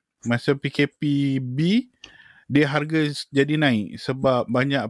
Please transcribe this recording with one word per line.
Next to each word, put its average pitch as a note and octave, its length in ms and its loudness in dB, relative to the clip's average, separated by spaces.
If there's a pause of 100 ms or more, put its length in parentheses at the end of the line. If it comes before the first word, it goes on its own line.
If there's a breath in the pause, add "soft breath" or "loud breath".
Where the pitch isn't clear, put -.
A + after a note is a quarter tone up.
(280)
masa A#2+ 320 0
P - 80 -6
K C#3 240 0
P - 100 -12 (380)
B, D#3+ 480 0 (640 loud breath)
dia D3 160 4
harga D3+ 320 0
s-, D3 320 -4
jadi C#3 240 2
naik B2 400 0
sebab C3 560 0
banyak C3 380 0